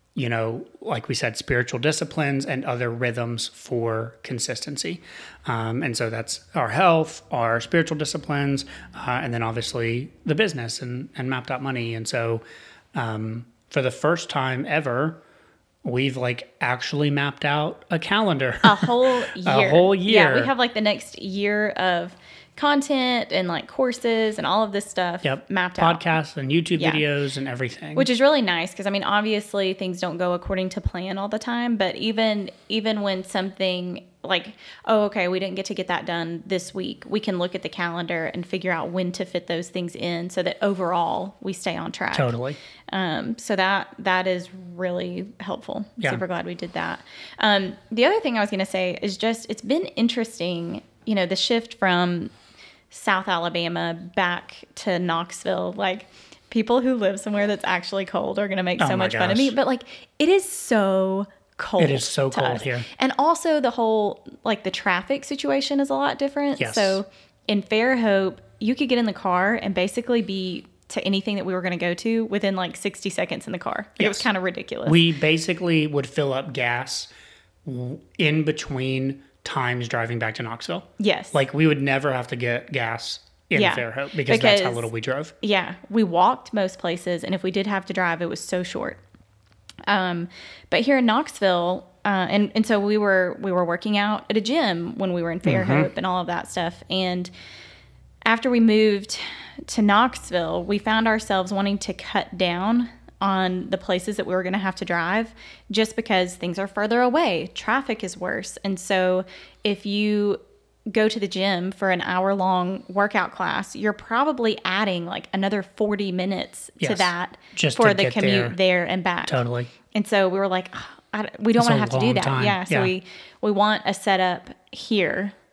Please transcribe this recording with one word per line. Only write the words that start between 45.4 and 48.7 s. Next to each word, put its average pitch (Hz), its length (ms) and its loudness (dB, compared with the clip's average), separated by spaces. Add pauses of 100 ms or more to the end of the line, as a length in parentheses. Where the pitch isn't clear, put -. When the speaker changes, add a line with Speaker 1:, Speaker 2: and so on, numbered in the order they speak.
Speaker 2:
helpful. - 440 -8 (120)
Speaker 1:
Yeah. 151 140 0
Speaker 2:
Super 185 160 -2
glad 170 180 -4
we 175 100 -8
did 175 180 -10
that. 165 280 -4 (380)
Um, 196 340 2 (180)
the 233 140 4
other 415 160 4
thing 240 160 0
I 214 40 2
was 202 100 0
gonna 190 140 0
say 185 360 -2